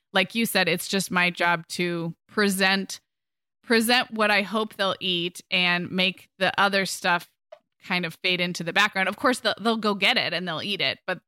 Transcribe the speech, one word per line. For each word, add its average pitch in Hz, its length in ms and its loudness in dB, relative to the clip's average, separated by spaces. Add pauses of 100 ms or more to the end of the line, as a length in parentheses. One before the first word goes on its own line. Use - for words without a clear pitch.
(140)
like 190 200 2
you 226 120 2
said, 185 220 2
it's 175 200 -2
just 196 220 -2
my 180 180 2
job 175 420 0
to 170 440 -4 (120)
present, 196 760 0 (600)
present 240 500 2
what 214 180 0
I 202 120 4
hope 214 340 -4
they'll 196 240 -2
eat 175 500 -4
and 175 400 0
make 185 380 -2 (100)
the 190 200 0
other 196 280 2
stuff 175 420 -2 (560)
kind 180 220 -2
of 165 160 -8
fade 180 180 0
into 175 240 -2
the 165 80 -4
background. 196 380 2
Of 208 60 -8
course, 262 240 2
they'll, 208 200 0
they'll 226 160 0
go 208 180 0
get 202 220 2
it 156 160 -2
and 175 160 -4
they'll 156 140 -4
eat 196 180 -4
it, 135 260 -2
but 180 220 -4